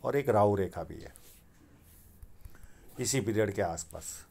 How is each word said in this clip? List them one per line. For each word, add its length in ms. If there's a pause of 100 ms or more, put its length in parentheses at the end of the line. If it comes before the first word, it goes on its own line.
और 120
एक 120
राहु 260
रेखा 280
भी 120
है 180 (1900)
इसी 200
पीरियड 340
के 80
आसपास। 500 (180)